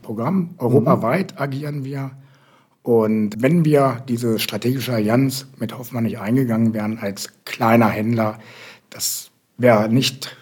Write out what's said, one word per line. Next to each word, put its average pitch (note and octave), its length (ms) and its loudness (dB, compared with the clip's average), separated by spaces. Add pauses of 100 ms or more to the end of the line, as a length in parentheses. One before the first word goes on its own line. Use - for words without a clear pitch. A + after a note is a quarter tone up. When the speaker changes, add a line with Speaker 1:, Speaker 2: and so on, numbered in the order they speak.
Speaker 1:
Programm. A#2+ 340 -4
Speaker 2:
Mhm. E3+ 220 0
Speaker 1:
Europaweit A#2+ 840 2
agieren C#3+ 460 -6
wir. C3+ 240 -8 (720)
Und A2 580 0
wenn D#3 240 4
wir C3+ 420 2
diese A2+ 320 -2
strategische A#2+ 540 -4
Allianz A#2+ 540 0 (120)
mit G#2+ 200 -8
Hoffmann B2 260 -6
nicht G#2 140 -4
eingegangen A2+ 560 0
wären G#2+ 240 -4
als G2+ 320 -8 (160)
kleiner A2+ 420 4
Händler, A2 500 -2 (520)
das - 400 -8 (260)
wäre A2+ 320 4
nicht - 540 -2